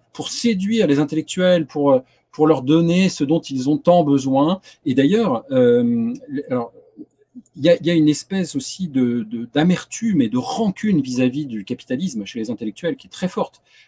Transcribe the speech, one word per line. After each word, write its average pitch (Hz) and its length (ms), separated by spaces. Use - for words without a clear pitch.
pour - 160
séduire 214 560
les 143 140
intellectuels, 156 680
pour, 143 260
euh, 131 60
pour 151 140
leur 147 160
donner 170 480
ce - 140
dont 160 160
ils 135 280
ont 151 80
tant 175 280
besoin. 143 580
Et 127 80
d'ailleurs, 147 560
euh, 120 640
le, 139 220
alors, 123 220
il 139 80
y 170 60
a, 170 100
il 139 60
y 170 40
a 175 40
une 156 140
espèce 175 460
aussi 160 320
de, 123 380
de, 113 280
d'amertume 175 680
et 113 60
de 117 100
rancune 196 640
vis-à-vis 127 460
du 110 180
capitalisme 127 600
chez 107 140
les 110 120
intellectuels 117 460
qui - 120
est - 20
très - 160
forte. - 360